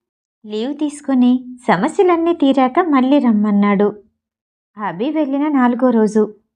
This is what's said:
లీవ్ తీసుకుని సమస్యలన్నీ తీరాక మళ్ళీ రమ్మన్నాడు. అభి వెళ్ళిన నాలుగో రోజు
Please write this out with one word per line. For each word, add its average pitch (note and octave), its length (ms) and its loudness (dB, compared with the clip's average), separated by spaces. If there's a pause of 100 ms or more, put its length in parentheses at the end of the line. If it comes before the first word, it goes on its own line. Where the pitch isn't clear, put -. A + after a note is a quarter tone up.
(460)
లీవ్ A3 280 -8
తీసుకుని C4 720 -2 (240)
సమస్యలన్నీ E4 680 0
తీరాక C4+ 460 0
మళ్ళీ C#4 380 2
రమ్మన్నాడు. G#3 720 2 (880)
అభి G#3 340 -6
వెళ్ళిన C#4+ 380 -2
నాలుగో B3+ 420 0
రోజు G#3+ 440 0 (220)